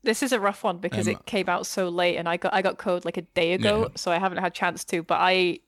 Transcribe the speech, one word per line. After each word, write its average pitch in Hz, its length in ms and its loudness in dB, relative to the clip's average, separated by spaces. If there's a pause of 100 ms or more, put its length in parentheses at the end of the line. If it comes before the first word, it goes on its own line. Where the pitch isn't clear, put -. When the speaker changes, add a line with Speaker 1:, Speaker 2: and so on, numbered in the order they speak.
Speaker 1:
This 220 200 2
is 254 80 0
a 233 80 2
rough - 240 0
one 180 140 0
because 175 300 -2
Speaker 2:
Um, 208 80 2
Speaker 1:
it - 100 -18
came 196 240 -2
out 175 160 0
so 185 240 -2
late, 175 280 2
and 170 100 -4
I 170 100 0
got, 180 160 -2
I 190 80 2
got 185 160 0
code, 180 280 -2
like, 170 120 -4
a 180 40 -6
day 170 320 0
ago, 208 300 2
Speaker 2:
Yeah. 135 120 0
Speaker 1:
so - 160 -4
I 165 60 2
haven't 185 220 0
had 180 120 -2
a - 40 -20
chance 180 300 -2
to, 165 180 -4
but - 160 0
I 180 480 2